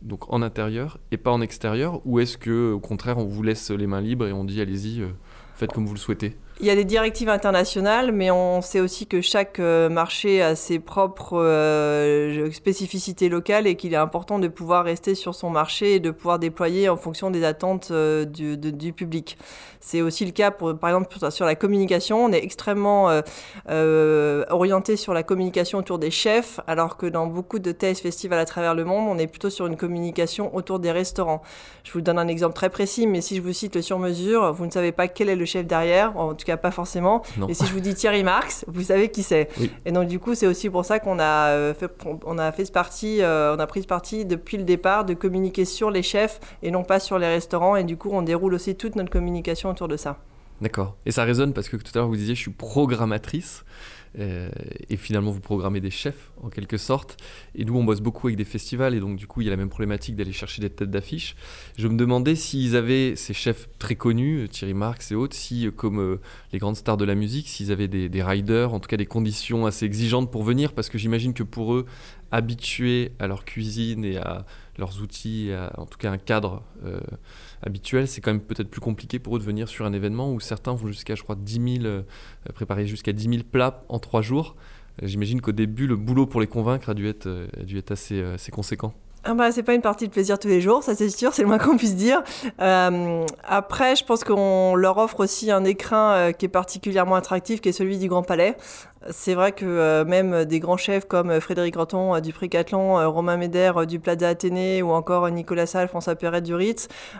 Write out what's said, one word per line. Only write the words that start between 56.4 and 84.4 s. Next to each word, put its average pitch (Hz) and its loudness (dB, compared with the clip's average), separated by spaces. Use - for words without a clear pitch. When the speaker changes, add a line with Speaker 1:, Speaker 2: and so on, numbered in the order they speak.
Speaker 1:
en 120 -8
quelque 104 -6
sorte. - -2
Et - -4
nous, 117 0
on 120 2
bosse 107 2
beaucoup 113 -4
avec 110 0
des 104 -2
festivals. 123 -2
Et 107 0
donc, 98 -4
du 104 -14
coup, - -6
il - 0
y 107 0
a 98 0
la 95 0
même 98 -2
problématique 104 -4
d'aller 95 -4
chercher - -10
des 101 -2
têtes 98 -4
d'affiche. 101 -6
Je 110 0
me 110 2
demandais 123 4
s'ils 131 0
avaient, 127 2
ces - -8
chefs - -2
très - -4
connus, 123 0
euh, - -8
Thierry 98 -6
Marx 113 -4
et 107 -2
autres, 135 -2
si, 120 -4
euh, 101 -2
comme, 104 -2
euh, 95 0
les 104 -4
grandes 104 -2
stars 107 0
de 101 2
la 101 2
musique, 107 -2
s'ils 101 -4
avaient 101 0
des, 92 -2
des 92 -2
riders, 110 0
en 98 -4
tout - -14
cas 110 -2
des 104 0
conditions 113 -2
assez 107 -2
exigeantes 117 0
pour 110 -4
venir. 131 0
Parce - -4
que 120 -6
j'imagine 117 0
que 120 -4
pour 117 -2
eux, 127 0
habitués 120 -2
à 101 -4
leur 98 -6
cuisine 110 -4
et 95 -4
à 90 -8
leurs 98 -8
outils, 107 -6
et 95 -4
à, 92 -8
en 78 -10
tout - -20
cas 107 -4
un 98 -4
cadre, 101 -2
euh, 92 -8
habituel, 127 -2
c'est 131 -8
quand 110 0
même 107 0
peut-être 107 -6
plus - -10
compliqué 117 -6
pour 113 -6
eux 117 0
de 107 -8
venir 107 -4
sur - -8
un 101 -2
événement 107 -2
où 117 -2
certains 117 -6
vont 110 -6
jusqu'à, 104 -8
je - -12
crois, 107 -8
dix 104 -4
mille, 123 0
euh, 98 -4
préparer 101 -4
jusqu'à 104 -4
dix 107 -2
mille 117 0
plats 131 0
en 117 -4
trois - -2
jours. 135 -2